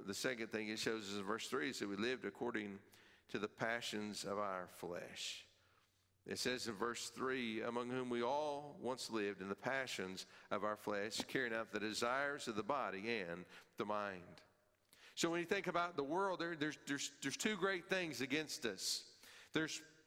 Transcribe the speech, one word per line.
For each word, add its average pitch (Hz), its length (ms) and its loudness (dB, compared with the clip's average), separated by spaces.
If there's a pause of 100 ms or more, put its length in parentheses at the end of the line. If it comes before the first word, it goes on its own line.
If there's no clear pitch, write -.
the 98 80 -4
second 113 380 0
thing 110 180 0
it 110 80 0
shows 110 320 0
us 101 80 -2
in 101 60 -2
verse 107 240 0
three 143 240 0
is - 80 -4
that 101 100 0
we 101 60 0
lived 117 280 0
according 104 540 -2 (520)
to 113 100 -2
the 101 80 2
passions 110 800 -2
of 101 120 0
our 95 300 0 (100)
flesh. - 680 -6 (840)
It 95 100 -2
says 123 300 0
in 113 80 -2
verse 113 340 -2
three, 117 520 0
"Among 120 280 0
whom 127 220 0
we 120 100 4
all 143 580 0
once 120 300 -2
lived 101 320 2
in 95 80 -2
the 98 60 2
passions 123 720 -2 (240)
of 101 120 0
our 107 120 2
flesh, 104 520 -2
carrying 123 280 0
out 113 160 -2
the 107 80 0
desires 127 680 2
of 117 80 0
the 104 80 0
body 110 640 0
and 87 180 -4 (320)
the 113 80 0
mind." 101 360 0 (960)
So 170 140 6
when 170 120 2
you 170 40 0
think 185 220 2
about 175 300 4
the 147 60 4
world, 175 360 2
there, 170 180 0
there's, 147 200 0 (100)
there's, 139 240 0 (100)
there's 139 140 0
two 214 220 4
great 185 320 2
things 170 320 2
against 139 440 0
us. - 380 0 (480)
There's 156 300 2 (260)